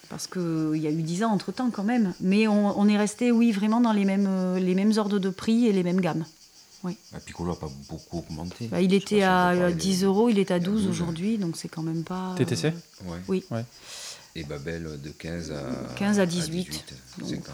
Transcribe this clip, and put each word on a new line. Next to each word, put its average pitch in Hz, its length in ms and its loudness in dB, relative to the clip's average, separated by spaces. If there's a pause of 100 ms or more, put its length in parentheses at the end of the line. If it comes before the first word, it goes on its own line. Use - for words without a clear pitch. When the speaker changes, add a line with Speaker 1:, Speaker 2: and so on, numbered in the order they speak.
Speaker 1:
parce - 180 -10
qu'il 160 540 0
y 156 60 -2
a 151 40 0
eu 165 120 0
dix 175 220 -2
ans 226 60 2
entre-temps 214 400 -2
quand 196 140 -4
même. 220 360 2
Mais 208 280 4
on, 208 300 2
on 202 100 6
est 208 100 6
resté, 214 340 2
oui, 233 200 6
vraiment 214 300 2
dans 226 100 4
les 202 140 2
mêmes, 196 220 2
euh, 185 300 0
les 185 160 2
mêmes 202 220 4
ordres 208 220 2
de 190 120 0
prix 226 360 2
et 208 60 6
les 190 100 4
mêmes 180 180 2
gammes. 160 240 0 (600)
Oui. 180 120 -6 (160)
Speaker 2:
Bah, 80 120 -14
Piccolo 87 280 -6
a 80 80 -4
pas 78 100 -8 (180)
beaucoup 80 300 -10
augmenté. 85 480 -8
Speaker 1:
Bah, 170 140 -2
il 185 100 4
Speaker 2:
Je 202 60 6
sais - 0 -
Speaker 1:
était 196 80 0
Speaker 2:
pas - 40 -16
si 208 60 -2
on 208 60 4
peut 190 40 4
Speaker 1:
à, 185 40 4 (280)
Speaker 2:
parler 180 40 2
Speaker 1:
euh, 180 160 4
dix 180 280 0
euros, 202 240 4
il 208 120 4
est 190 100 0
à 180 60 2
Speaker 2:
À - 20 2
Speaker 1:
douze 202 240 0
Speaker 2:
douze. 190 80 2
Speaker 1:
aujourd'hui, 170 480 -2
donc 170 180 -2
c'est - 120 -10
quand - 140 -8
même 165 220 -2
pas, 185 320 -6
Speaker 3:
T 135 80 2
T 117 120 0
C ? 147 120 -2
Speaker 1:
euh, - 420 -8
Speaker 2:
Ouais. 85 80 -8 (100)
Speaker 1:
Oui. 185 220 -2
Speaker 3:
Ouais. 113 140 -4 (680)
Speaker 2:
Et 82 100 -8
Babel 76 580 -8
de 73 80 -10
quinze 82 420 -8
à, 73 420 -8
Speaker 1:
Quinze 202 240 0
à 196 40 4
Speaker 2:
à 180 40 4
Speaker 1:
dix-huit. 170 380 -4
Speaker 2:
dix-huit, 156 300 -12 (240)
Speaker 1:
Donc, - 100 -10
Speaker 2:
cinquante. - 260 -8